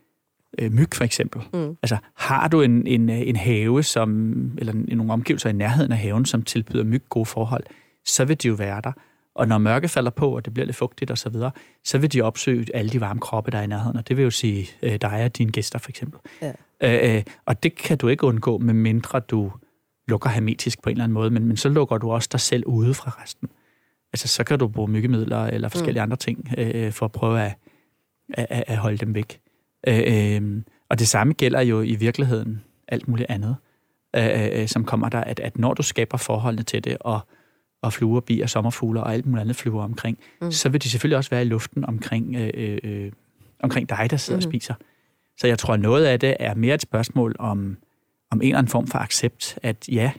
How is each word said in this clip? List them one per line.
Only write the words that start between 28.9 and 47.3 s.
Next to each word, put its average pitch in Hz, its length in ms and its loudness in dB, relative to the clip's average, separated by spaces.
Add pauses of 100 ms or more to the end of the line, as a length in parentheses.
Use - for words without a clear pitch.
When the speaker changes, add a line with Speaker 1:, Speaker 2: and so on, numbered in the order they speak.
Speaker 1:
dem 107 160 -4
væk. 107 260 -6 (480)
Øh, 113 180 4
øh, 104 560 2 (260)
og 120 100 2
det 110 100 2
samme 120 240 4
gælder 131 280 2
jo 113 220 4
i 113 120 0
virkeligheden 113 680 0 (260)
alt 120 200 -4
muligt 120 220 0
andet, 107 260 -2 (600)
øh, 110 360 2
øh, 110 160 0
som 113 160 0
kommer 113 240 0
der, 113 120 -2
at, - 200 -6
at - 180 -6
når 123 160 2
du - 80 -2
skaber 120 360 -2
forholdene 113 440 -2
til 113 220 -4
det, 120 160 -4
og, 110 200 -2 (640)
og 113 100 0
fluer, 117 280 2
bier, 113 260 0
sommerfugle 113 560 -2
og 113 120 -2
alt 123 120 -4
muligt 123 140 0
andet 110 160 -2
flyver 110 280 -2
omkring, 113 340 -6 (220)
Speaker 2:
Mm. 170 120 -4
Speaker 1:
så 151 160 0
vil 143 140 2
de 123 80 -2
selvfølgelig 139 280 2
også 135 120 -2
være 123 120 2
i - 20 2
luften 113 400 -2
omkring, 113 520 -4
øh, 110 180 -2
øh, 104 300 -4
øh, 101 280 -8 (500)
omkring 127 260 -2
dig, 113 220 0
der 151 60 2
sidder 180 240 -2
Speaker 2:
Mhm. 180 60 0
Speaker 1:
og 160 60 -4
spiser. 123 220 -4 (640)
Så - 80 2
jeg 117 120 4
tror, - 180 0
noget 117 280 4
af 127 160 4
det 135 200 2
er 110 140 -2
mere 117 200 2
et 156 80 -2
spørgsmål 113 560 0